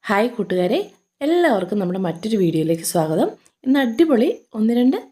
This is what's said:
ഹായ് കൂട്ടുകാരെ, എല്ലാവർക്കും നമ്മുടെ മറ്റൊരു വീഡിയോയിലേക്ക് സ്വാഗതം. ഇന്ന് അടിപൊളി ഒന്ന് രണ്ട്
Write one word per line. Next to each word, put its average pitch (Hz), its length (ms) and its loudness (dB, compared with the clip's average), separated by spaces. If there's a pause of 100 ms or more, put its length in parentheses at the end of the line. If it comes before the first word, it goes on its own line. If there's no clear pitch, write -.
ഹായ് 214 240 0
കൂട്ടുകാരെ, 185 500 -2 (420)
എല്ലാവർക്കും 277 580 0
നമ്മുടെ 185 220 -2
മറ്റൊരു 196 360 -4
വീഡിയോയിലേക്ക് 165 500 0
സ്വാഗതം. 165 420 0 (340)
ഇന്ന് 269 180 2
അടിപൊളി 262 480 2 (260)
ഒന്ന് 220 200 0
രണ്ട് 254 220 4 (160)